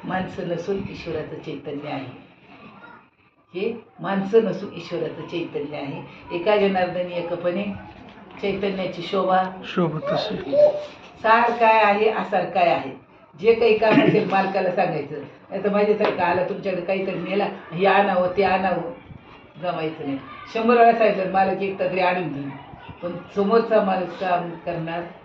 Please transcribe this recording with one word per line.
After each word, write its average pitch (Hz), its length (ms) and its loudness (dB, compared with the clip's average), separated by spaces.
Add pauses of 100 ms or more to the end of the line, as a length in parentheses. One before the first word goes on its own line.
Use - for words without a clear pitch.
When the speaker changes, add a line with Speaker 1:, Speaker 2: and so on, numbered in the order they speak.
Speaker 1:
माणसं 175 440 -6
नसून 196 300 -4 (120)
ईश्वराचं 156 460 -8
चैतन्य 147 520 -10
आहे. 139 180 -8 (1500)
हे 226 300 -6 (160)
माणसं 196 440 2
नसून 190 300 -6
ईश्वराचं 160 520 -8
चैतन्य 147 500 -6
आहे. 143 260 -10 (340)
"एका 208 200 2
जनार्दनी 180 560 0
एकपणे 175 520 -4 (800)
चैतन्याची 185 600 -4
शोभा." 185 400 2 (220)
Speaker 2:
शोभा 160 340 0
तशी. - 380 -4 (840)
Speaker 1:
सार 233 280 4
काय 220 320 6
आहे, 214 260 4
आसार 190 360 0
काय 175 240 2
आहे? 135 220 0 (500)
जे 226 140 6
काही 220 240 4
काम 220 140 4
असेल 185 380 4
मालकाला 190 400 0
सांगायचं, 156 500 -2 (300)
नाही 196 140 -6
तर 202 60 2
"माझ्यासारखं 202 520 2
आला 180 260 0
तुमच्याकडे 180 320 -4
काहीतरी 190 380 -4
नेला, 185 280 -2 (260)
हे 185 140 2
आणावं, 190 500 4
ते 202 60 2
आणावं", 185 500 0 (680)
जमायचं 156 420 -6
नाही. 139 140 -4 (360)
शंभर 233 240 4
वेळा 233 140 10
सांगितलं, 196 400 2
मालक 190 300 2
एकटा 190 220 -2
तरी 185 160 -2
आणून 180 320 0
देईल, 139 360 -10 (340)
पण 175 80 -6 (240)
समोरचा 214 500 4
मालक 180 240 0
काम 175 420 -2
करणार 170 520 -6 (220)